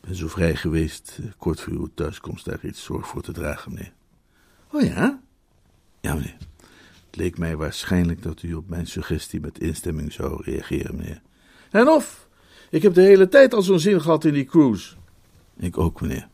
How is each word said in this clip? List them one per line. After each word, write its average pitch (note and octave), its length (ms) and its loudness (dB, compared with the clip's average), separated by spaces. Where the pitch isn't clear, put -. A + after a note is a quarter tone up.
Ik F2+ 140 -12
ben - 0 -
zo E2+ 140 -8
vrij E2 280 0
geweest, D#2+ 640 -4
eh, G#2+ 160 -12
kort D#2+ 220 -6
voor - 120 -10
uw C#2+ 220 -6
thuiskomst - 500 -10
daar - 220 -10
iets - 160 -12
zorg - 260 -10
voor - 140 -12
te - 100 -14
dragen, - 400 -10
meneer. - 200 -14
Oh D4 100 2
ja? C4+ 380 0
Ja, - 140 -4
meneer. D2 220 -8
Het - 100 -20
leek F2 220 -6
mij E2 180 -4
waarschijnlijk E2+ 680 -2
dat D#2+ 200 -10
u E2+ 120 -8
op D#2+ 140 -12
mijn E2 180 -8
suggestie - 540 -8
met - 180 -12
instemming D2+ 540 -6
zou - 300 -8
reageren, - 540 -6
meneer. - 260 -12
En A#3 180 6
of? - 400 0
Ik D#3 120 0
heb F#3 120 6
de F3+ 80 8
hele F#3+ 260 10
tijd C4 260 8
al G#3+ 80 2
zo'n F3+ 160 4
zin F3+ 220 2
gehad D#3 240 0
in D#3 80 4
die C#3 120 0
cruise. B2 500 2
Ik F2+ 220 -6
ook, E2 220 0
meneer. - 340 -6